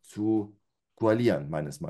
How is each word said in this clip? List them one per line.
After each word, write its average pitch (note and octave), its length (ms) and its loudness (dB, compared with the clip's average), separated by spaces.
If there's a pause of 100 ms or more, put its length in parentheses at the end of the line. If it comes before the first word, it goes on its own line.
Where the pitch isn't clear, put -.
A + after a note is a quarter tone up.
zu G#2+ 540 -2 (380)
koalieren, G#2+ 560 2
meines, D2+ 400 -6